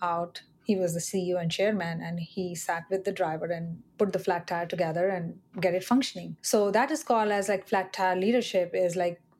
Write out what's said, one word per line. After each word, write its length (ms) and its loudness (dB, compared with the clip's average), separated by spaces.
out. 400 -2
He 120 2
was 180 0
the 80 -4
C 280 -2
E 40 2
O 40 2
and 140 0
chairman, 500 0
and 180 -6
he 360 -6
sat 360 -4
with 120 0
the 80 -2
driver 340 -2
and 360 -6
put 160 2
the 60 0
flat 280 -2
tire 200 -4
together 420 0
and 300 -4
get 140 2
it 100 0
functioning. 580 0
So 300 4
that 200 4
is 120 -2
called 280 2
as, 180 0
like, 180 0
flat 240 0
tire 240 2
leadership, 600 2
is, 200 2
like, 240 0